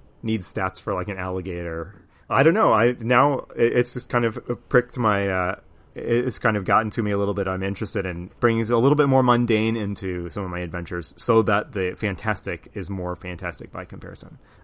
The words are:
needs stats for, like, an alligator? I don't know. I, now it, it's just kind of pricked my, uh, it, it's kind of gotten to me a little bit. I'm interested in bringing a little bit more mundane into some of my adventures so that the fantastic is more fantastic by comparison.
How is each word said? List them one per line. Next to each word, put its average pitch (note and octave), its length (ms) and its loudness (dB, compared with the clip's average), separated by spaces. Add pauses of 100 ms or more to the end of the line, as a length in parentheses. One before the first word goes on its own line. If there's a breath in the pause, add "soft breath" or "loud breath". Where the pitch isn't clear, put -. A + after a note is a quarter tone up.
(220)
needs A2 320 -4
stats F#2+ 280 -4
for, G#2+ 120 -4
like, F2+ 140 -4
an G2 100 -8
alligator? F2 800 -6 (340 soft breath)
I A#2+ 140 4
don't D#3+ 100 6
know. F#3 200 4
I, A#2+ 260 4
now B2+ 460 4 (100)
it, A#2+ 220 4
it's B2 160 0
just - 160 -10
kind A#2+ 160 2
of A2+ 120 -2 (320)
pricked B2+ 280 4
my, G2+ 320 2
uh, F#2 260 0 (400)
it, B2 300 0
it's B2+ 140 -4
kind A2 180 2
of G2 80 -2
gotten G#2+ 260 2
to A#2 120 -2
me G#2 80 0
a G2+ 60 0
little G2+ 160 0
bit. F#2+ 140 -2
I'm F#2+ 160 -4
interested G2 420 -4
in F2 240 -6 (100)
bringing A2+ 300 2
a A#2+ 80 4
little C3+ 180 4
bit C#3+ 120 4
more C3 160 4
mundane A#2 540 4
into F#2 520 -6
some G2+ 140 -6
of F#2 60 -6
my F2 100 -6
adventures F2 580 -8
so A2+ 260 4
that G2+ 300 0
the F#2 220 -2
fantastic G2+ 760 -6
is F2+ 160 -10
more F2+ 260 -6
fantastic F2+ 560 -10
by F2+ 140 -12
comparison. - 520 -16 (260 soft breath)